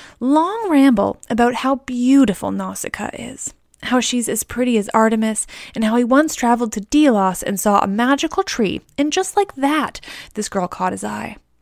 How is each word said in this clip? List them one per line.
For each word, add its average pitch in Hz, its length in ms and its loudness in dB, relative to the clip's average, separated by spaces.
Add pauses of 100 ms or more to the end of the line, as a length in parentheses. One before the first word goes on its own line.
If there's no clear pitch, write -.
(180)
long 339 520 0
ramble 269 580 4
about 240 280 2
how 262 200 -2
beautiful 247 720 2
Nausicaa 196 640 -8
is, 247 400 -12 (320)
how 254 160 0
she's 240 300 -2
as 226 140 -4
pretty 247 340 0
as 208 160 -2
Artemis, 220 520 2 (280)
and 226 100 -2
how 220 120 2
he 247 80 2
once 277 300 2
traveled 233 380 0
to 208 80 -6
Delos 208 640 2
and 202 180 -4
saw 202 200 4
a - 60 2
magical 269 560 0
tree, - 380 -2 (160)
and 294 160 -2
just - 240 -2
like 403 200 0
that, 277 440 -2 (320)
this 208 160 -6
girl 185 200 -4
caught 185 240 -4
his 190 120 -8
eye. 214 320 -8 (260)